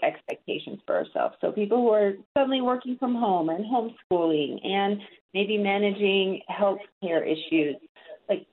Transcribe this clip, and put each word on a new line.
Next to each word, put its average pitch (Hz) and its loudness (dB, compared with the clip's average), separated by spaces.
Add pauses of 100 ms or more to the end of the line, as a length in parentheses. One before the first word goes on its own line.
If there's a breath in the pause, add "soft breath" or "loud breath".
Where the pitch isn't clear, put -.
expectations - -6
for - 0
ourselves. - -2
So 180 -2
people 208 0
who 240 4
are 208 4 (240)
suddenly 269 2
working 247 -2
from 247 0
home 185 2
and 175 -2
homeschooling 165 0
and 202 0 (320 loud breath)
maybe 202 0
managing 196 2
healthcare 190 -2
issues, 156 0 (520 loud breath)
like, 190 -2